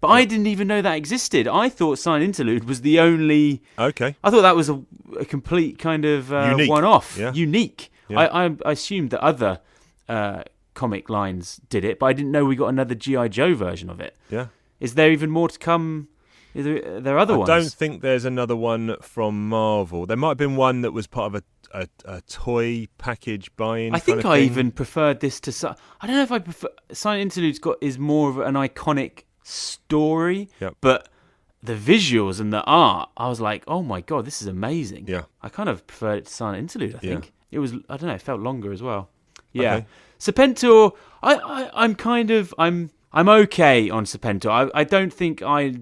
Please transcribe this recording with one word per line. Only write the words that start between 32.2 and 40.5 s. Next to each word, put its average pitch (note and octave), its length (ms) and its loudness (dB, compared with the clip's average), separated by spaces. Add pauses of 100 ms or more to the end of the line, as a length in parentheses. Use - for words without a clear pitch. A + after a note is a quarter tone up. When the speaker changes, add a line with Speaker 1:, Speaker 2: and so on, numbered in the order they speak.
Speaker 1:
and G#2+ 120 -4
the G#2 120 -2
art, B2 520 2
I A#2+ 120 -6
was A#2 120 -6
like, G#2+ 260 -4
"Oh F3 160 -4
my G#2 180 -6
God, B2+ 240 -6
this C#3 160 -12
is G#2+ 80 -10
amazing." G#2 600 -6
Speaker 2:
Yeah. F2+ 140 -6 (200)
Speaker 1:
I A2 60 -14
kind G3+ 200 -8
of G2+ 180 -8
preferred G#2+ 320 -6
it - 80 -12
to - 60 -20
Silent G#2 280 -8
Interlude, C#3+ 340 -8
I - 80 -18
Speaker 2:
Yeah. F#2+ 120 -6
Speaker 1:
think. E2+ 180 -12 (180)
It - 80 -8
was, C3+ 140 -6 (160)
I C#3 80 -12
don't D3 80 -12
know, D#3 100 -6
it F#2 80 -12
felt B2 180 -8
longer A2+ 320 -8
as G2 100 -10
well. G#2 260 -8 (440)
Yeah. A#2 240 0
Speaker 2:
Okay. A2 100 -6 (320)
Speaker 1:
Serpentor, A3+ 760 6 (300)